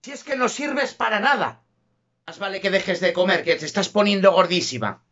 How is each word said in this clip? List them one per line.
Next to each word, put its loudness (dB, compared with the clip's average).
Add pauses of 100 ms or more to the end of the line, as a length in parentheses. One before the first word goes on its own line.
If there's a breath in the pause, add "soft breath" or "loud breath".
Si -16
es -16
que -4
no 2
sirves -4
para -2
nada. 0 (640)
Más -18
vale -6
que 0
dejes 0
de 2
comer, 2
que 2
te -10
estás -2
poniendo 4
gordísima. 0